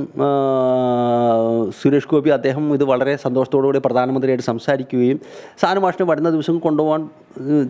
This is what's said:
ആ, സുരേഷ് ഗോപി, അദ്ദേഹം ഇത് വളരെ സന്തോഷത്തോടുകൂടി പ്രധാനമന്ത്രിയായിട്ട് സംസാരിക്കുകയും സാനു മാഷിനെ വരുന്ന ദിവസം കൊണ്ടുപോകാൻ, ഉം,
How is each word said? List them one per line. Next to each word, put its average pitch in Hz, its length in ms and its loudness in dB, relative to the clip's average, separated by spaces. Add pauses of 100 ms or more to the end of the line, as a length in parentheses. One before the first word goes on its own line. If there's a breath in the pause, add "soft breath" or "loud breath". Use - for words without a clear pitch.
(260)
ആ, - 20 2 (1500)
സുരേഷ് 139 320 2
ഗോപി, 151 260 2
അദ്ദേഹം 135 280 -2 (100)
ഇത് 143 160 2
വളരെ 135 320 0
സന്തോഷത്തോടുകൂടി 135 640 0
പ്രധാനമന്ത്രിയായിട്ട് 127 680 0
സംസാരിക്കുകയും 127 680 0 (420 loud breath)
സാനു 190 240 2
മാഷിനെ 180 240 0
വരുന്ന 156 260 0
ദിവസം 165 300 0
കൊണ്ടുപോകാൻ, 156 360 0 (380)
ഉം, 139 300 0